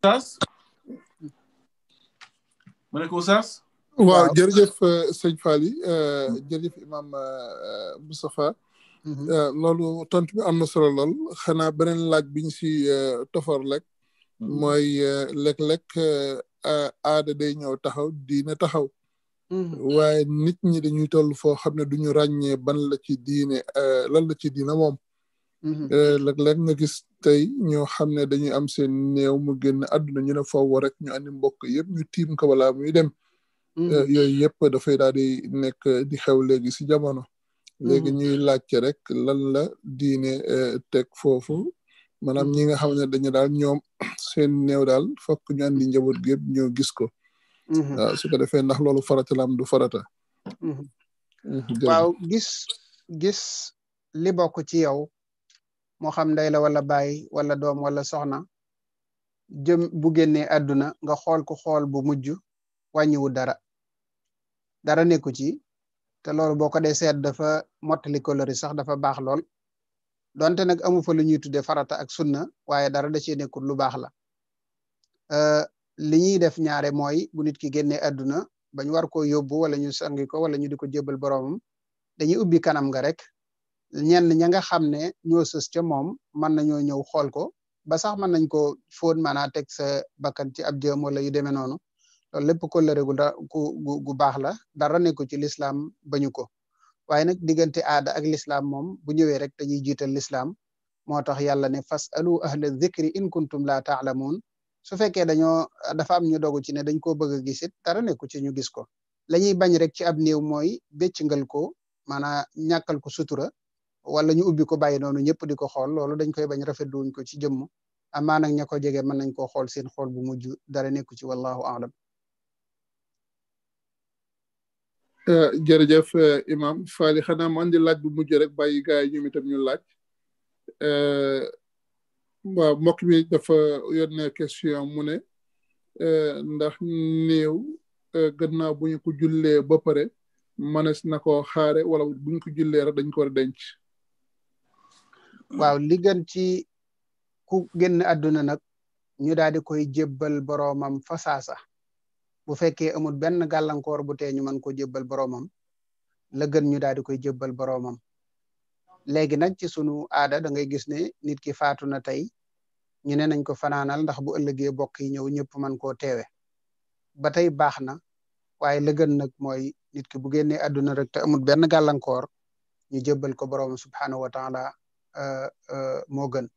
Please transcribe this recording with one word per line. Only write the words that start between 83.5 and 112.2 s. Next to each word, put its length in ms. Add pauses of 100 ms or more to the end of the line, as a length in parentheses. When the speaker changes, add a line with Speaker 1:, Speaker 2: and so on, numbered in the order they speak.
Speaker 3:
ñenn 400
ña 140
nga 140
xam 280
ne 120 (220)
ñoo 220
sës 260
ca 100
moom 260 (260)
mën 220
nañoo 260
ñëw 220
xool 280
ko, 120 (440)
ba 100
sax 220
mën 120
nañ 160
ko 280 (140)
fóon, 320
maanaam 300
teg 180
sa 160 (320)
bakkan 360
ci 100
ab 160
jëm 240
wala 180
yu 100
demee 200
noonu. 260 (560)
Loolu 140
lépp 220
kóllëre 360
gu 80
da-, 200 (180)
gu, 100 (220)
gu, 100 (100)
gu 100
baax 260
la, 120 (240)
dara 240
nekku 260
ci, 120
lislaam 400 (260)
bañu 280
ko. 160 (600)
Waaye 180
nag 140
diggante 440
aada 280
ak 120
lislaam 440
moom, 360
bu 100
ñëwee 260
rek 180
dañuy 260
jiital 280
lislaam. 420 (540)
Moo 160
tax 160
Yàlla 300
ne, 120
"Fasalu 640
ahla 260
dhikri 460
in 140
kuntum 360
la 160
ta'lamun." 600 (400)
Su 160
fekkee 280
dañoo, 420 (280)
dafa 200
am 100
ñu 140
dogu 220
ci 120
ne 100
dañ 160
koo 160
bëgg 180
a 120
gis 160
it, 120 (120)
dara 160
nekku 260
ci 140
ñu 120
gis 160
ko. 160 (440)
La 100
ñuy 140
bañ 240
rek 180
ci 80
ab 140
néew 240
mooy 380 (120)
béccingal 560
ko, 260 (340)
maanaam 360 (140)